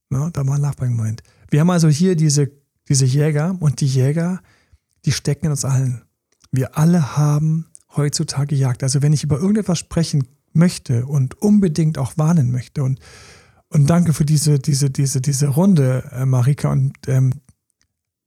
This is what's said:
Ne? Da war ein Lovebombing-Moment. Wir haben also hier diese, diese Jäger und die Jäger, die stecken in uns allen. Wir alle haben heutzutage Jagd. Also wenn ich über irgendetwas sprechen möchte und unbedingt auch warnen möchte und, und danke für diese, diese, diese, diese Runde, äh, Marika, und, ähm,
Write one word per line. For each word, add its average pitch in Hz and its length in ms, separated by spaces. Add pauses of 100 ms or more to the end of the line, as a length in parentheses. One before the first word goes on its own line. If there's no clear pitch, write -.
Ne? 143 220
Da 139 160
war 139 80
ein 143 60
Lovebombing-Moment. 120 600 (280)
Wir 147 100
haben 170 100
also 165 200
hier 175 260
diese, 147 340 (380)
diese 135 180
Jäger 147 540
und 151 220
die 143 60
Jäger, 151 540 (600)
die 143 80
stecken - 360
in 151 40
uns 135 140
allen. 131 380 (480)
Wir 127 260
alle 160 400
haben 151 480 (320)
heutzutage 147 580
Jagd. 131 280
Also 135 180
wenn 147 100
ich 147 120
über 147 140
irgendetwas 196 420
sprechen 160 480 (260)
möchte 143 520
und 135 360
unbedingt 170 560
auch 135 200
warnen 156 340
möchte 127 320
und, 131 160 (680)
und 147 200
danke 170 240
für 147 120
diese, 147 340
diese, 139 300
diese, 135 300
diese 139 280
Runde, 139 640
äh, 127 140
Marika, 131 460
und, 139 240 (120)
ähm, 131 260 (920)